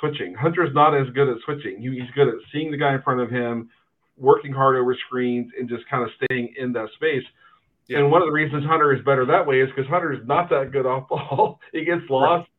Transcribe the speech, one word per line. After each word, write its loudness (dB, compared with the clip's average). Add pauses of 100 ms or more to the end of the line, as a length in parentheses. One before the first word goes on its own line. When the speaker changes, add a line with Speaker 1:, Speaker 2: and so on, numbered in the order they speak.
Speaker 1:
switching. -6
Hunter's 0
not 6
as 0
good 2
at -2
switching. -8
He, -8
he's -12
good 4
at -2 (180)
seeing -4
the -6
guy 0
in -4
front 0
of -2
him, -4 (460)
working 2
hard 4
over 0 (100)
screens, -2
and -8
just -8
kinda -2 (160)
staying -4
in -6
that -6
space. -2 (640)
Speaker 2:
Yeah. -2
Speaker 1:
And 4
one 6
of 0
the -2
reasons -2
Hunter 4
is -4
better 2
that 4
way 4
is 2
'cause -4
Hunter -2
is -10
not 0
that 0
good -2
off -2
ball. -2
<laughs> -20
He -6
gets -2
Speaker 2:
Right. -18
Speaker 1:
lost, 2